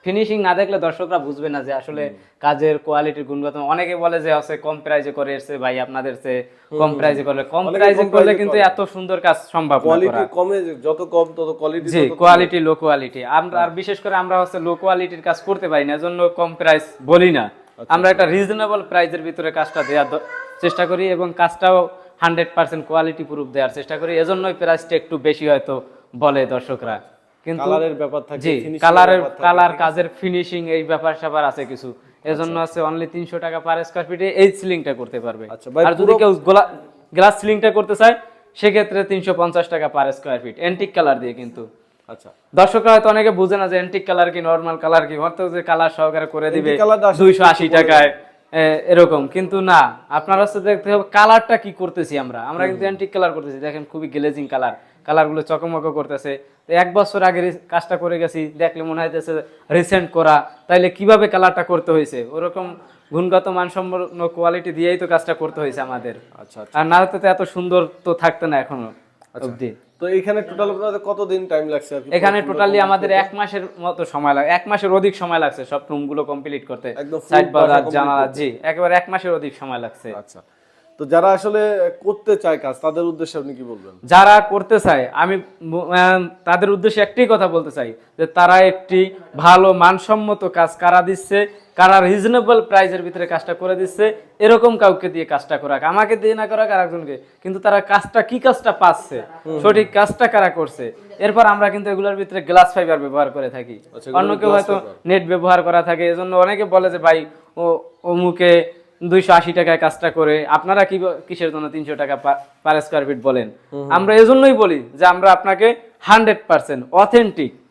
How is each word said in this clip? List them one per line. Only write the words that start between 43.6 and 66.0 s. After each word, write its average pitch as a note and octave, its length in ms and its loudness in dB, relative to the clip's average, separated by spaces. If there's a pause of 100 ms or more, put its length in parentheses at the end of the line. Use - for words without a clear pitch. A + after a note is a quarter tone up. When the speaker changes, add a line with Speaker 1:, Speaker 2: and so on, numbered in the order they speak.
Speaker 1:
যে F3+ 80 -2
অ্যান্টিক F#3 300 -4
কালার F3 240 2
কি, E3+ 100 -8
নরমাল E3 360 -2
কালার D#3+ 300 2
কি, D3+ 100 -10
হয়তো E3 320 -4
যে E3+ 140 -6
কালার E3 280 0
সহকারে D#3 360 -2
করে D#3 200 -6
দিবে D#3 140 -2
Speaker 2:
অ্যান্টিক D3 180 -2
কালারটা G#3 300 2
আসলে F#3 160 2
Speaker 1:
দুইশো F#3 200 6
আশি E3 240 4
Speaker 2:
কি D#3+ 60 0
বলে? D#3+ 80 8
Speaker 1:
টাকায়, D3+ 300 6 (400)
এ, D#3 340 0
এরকম। D#3+ 420 4
কিন্তু F#3 320 -4
না, D#3+ 360 4 (120)
আপনার F#3+ 320 0
হচ্ছে G#3 200 0
দেখতে G3+ 320 -2
হবে G3+ 200 0
কালারটা A3+ 440 4
কি G3+ 160 -8
করতেছি F3 460 -6
আমরা। B2 200 -10
আমরা B2+ 140 -10
Speaker 2:
হুম, E3+ 80 -10
Speaker 1:
কিন্তু F#3 160 -4
Speaker 2:
হুম। F#3+ 60 -8
Speaker 1:
অ্যান্টিক G3 300 -6
কালার F3+ 200 0
করতেছি, C#3+ 260 -10
দেখেন, D3 260 -10
খুবই D#3 240 -12
গ্লেজিং C#3+ 380 -4
কালার, B2+ 260 -4 (320)
কালারগুলো D#3 380 0
চকমক D#3 520 -6
করতেছে। C#3 440 -8 (280)
তো E3 80 -4
এক F3 200 0
বছর G3+ 280 0
আগের F3+ 220 2
এই F3+ 80 -2 (160)
কাজটা E3+ 280 -4
করে E3+ 220 -4
গেছি, D#3+ 400 -6
দেখলে D#3+ 240 -2
মনে D#3+ 200 -6
হইতেছে D#3+ 400 -6 (280)
রিসেন্ট F3 400 0
করা, D#3 400 2 (160)
তাইলে F3+ 240 4
কিভাবে G3+ 380 4
কালারটা F3+ 340 2
করতে E3+ 300 -2
হয়েছে? C#3 400 -2
ওরকম F3 420 -8 (380)
গুণগত F#3 360 0
মানসম্পন্ন F3+ 800 -6
কোয়ালিটি E3+ 440 -2
দিয়েই F3 260 -2
তো F3+ 80 -6
কাজটা E3 280 0
করতে D#3 260 -8
হয়েছে C3+ 200 -6
আমাদের। B2 340 -10 (240)